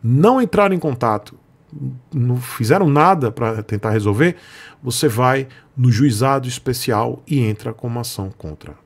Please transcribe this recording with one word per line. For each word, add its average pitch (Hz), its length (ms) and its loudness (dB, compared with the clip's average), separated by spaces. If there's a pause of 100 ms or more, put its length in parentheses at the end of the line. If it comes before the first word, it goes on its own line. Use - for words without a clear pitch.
não 180 380 4
entraram 202 320 2
em 175 60 -2
contato, 123 560 -2 (760)
não 123 260 0
fizeram 131 520 0
nada 151 420 4
pra 110 300 -4
tentar 107 300 -4
resolver, 110 440 2 (460)
você 135 260 -2
vai 127 400 0 (300)
no 123 140 4
juizado 127 560 2
especial 120 800 -4
e 143 120 0
entra 110 320 -2
com 113 140 -12
uma 120 160 -6
ação 98 340 -8
contra 76 380 -14 (120)